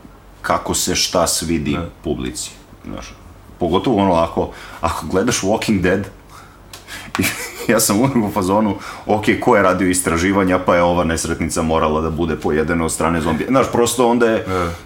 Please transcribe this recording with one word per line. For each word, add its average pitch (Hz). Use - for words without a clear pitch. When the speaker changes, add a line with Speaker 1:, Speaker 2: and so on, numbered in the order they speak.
Speaker 1:
kako 87
se 90
šta 85
svidi 80
Speaker 2:
Da. 85
Speaker 1:
publici, 69
znaš. -
Pogotovo, 98
ono, 98
ako, 82
ako 85
gledaš 113
Walking 104
Dead, 92
<laughs> -
ja 110
sam 104
uvek 135
u 101
fazonu, 101
"Ok, 104
ko 120
je 101
radio 92
istraživanja, 90
pa 90
je 87
ova 87
nesretnica 80
morala 80
da 80
bude 80
pojedena 82
od 80
strane 82
zombija?" 78
Znaš, 127
prosto 120
onda 117
je, 110
Speaker 2:
Da. 92